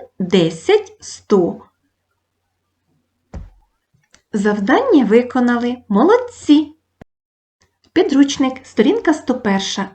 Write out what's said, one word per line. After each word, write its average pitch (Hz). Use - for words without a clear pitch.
десять, 185
сто. -
Завдання 226
виконали. 240
Молодці! 302
Підручник, 277
сторінка 330
сто 254
перша, 196